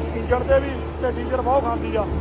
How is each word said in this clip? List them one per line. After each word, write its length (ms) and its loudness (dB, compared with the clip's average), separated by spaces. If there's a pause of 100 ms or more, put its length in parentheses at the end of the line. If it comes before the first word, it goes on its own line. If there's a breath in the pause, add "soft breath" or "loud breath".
(160)
ਇੰਜਣ 280 0
ਤੇ 160 6
ਵੀ, 100 -2 (320)
ਤੇ 100 0
ਡੀਜ਼ਲ 280 -2
ਬਹੁਤ 240 2
ਖਾਂਦੀ 320 -2
ਆ। 80 0 (160)